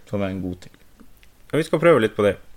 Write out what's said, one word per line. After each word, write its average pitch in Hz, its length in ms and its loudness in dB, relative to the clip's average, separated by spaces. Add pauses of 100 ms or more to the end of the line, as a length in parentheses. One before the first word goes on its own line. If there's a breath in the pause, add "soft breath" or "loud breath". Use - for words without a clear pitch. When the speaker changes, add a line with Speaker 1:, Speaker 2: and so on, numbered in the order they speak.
Speaker 1:
Som 101 160 -6
er 98 60 -2
en 95 140 -8
god 90 180 -8
ting. - 120 -20 (800)
Speaker 2:
Ja, - 60 -2
vi 156 60 0
skal 160 160 -4
prøve 160 200 6
litt 110 140 0
på 107 80 0
det. 101 140 2 (200)